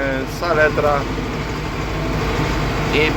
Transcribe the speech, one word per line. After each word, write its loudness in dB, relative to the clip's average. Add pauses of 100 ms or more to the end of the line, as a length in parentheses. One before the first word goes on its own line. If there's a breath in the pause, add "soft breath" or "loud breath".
(320)
z -6
Saletra 4 (1900)
i 4